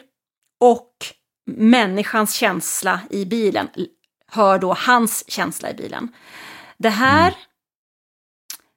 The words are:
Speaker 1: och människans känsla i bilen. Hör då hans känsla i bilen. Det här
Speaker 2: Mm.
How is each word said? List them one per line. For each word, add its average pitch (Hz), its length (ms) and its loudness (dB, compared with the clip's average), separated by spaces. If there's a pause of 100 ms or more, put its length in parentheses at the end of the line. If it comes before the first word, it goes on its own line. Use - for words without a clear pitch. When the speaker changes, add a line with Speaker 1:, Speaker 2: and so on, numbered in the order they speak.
(600)
Speaker 1:
och 240 320 2 (600)
människans 214 800 2
känsla 185 640 -2 (100)
i 196 160 -6
bilen. 214 420 -2 (600)
Hör 190 320 2
då 185 140 0
hans 233 580 0
känsla - 400 -6
i - 20 -8
bilen. - 400 -12 (640)
Det 226 120 0
här 269 380 2
Speaker 2:
Mm. 381 60 0 (1400)